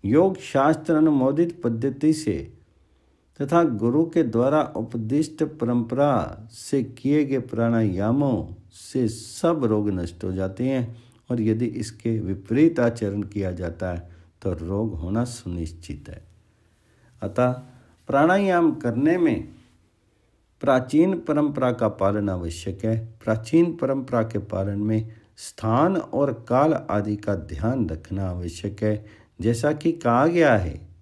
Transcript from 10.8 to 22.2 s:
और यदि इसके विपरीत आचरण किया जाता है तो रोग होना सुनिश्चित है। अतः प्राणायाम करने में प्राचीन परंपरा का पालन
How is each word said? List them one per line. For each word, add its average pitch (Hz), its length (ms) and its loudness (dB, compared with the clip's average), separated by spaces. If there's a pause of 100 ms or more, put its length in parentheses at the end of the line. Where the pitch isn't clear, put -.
और 120 120 -2
यदि 110 240 2
इसके 113 560 -4
विपरीत 120 580 2
आचरण 104 440 0
किया 95 300 -4
जाता 87 380 -6
है 85 200 -8 (300)
तो 92 120 -4
रोग 98 420 -4
होना 95 300 -2
सुनिश्चित 85 840 -10
है। 69 120 -18 (1000)
अतः 123 300 0 (580)
प्राणायाम 170 640 4
करने 135 440 0
में 165 300 0 (1120)
प्राचीन 143 580 4
परंपरा 147 540 0
का 113 160 0
पालन 101 400 0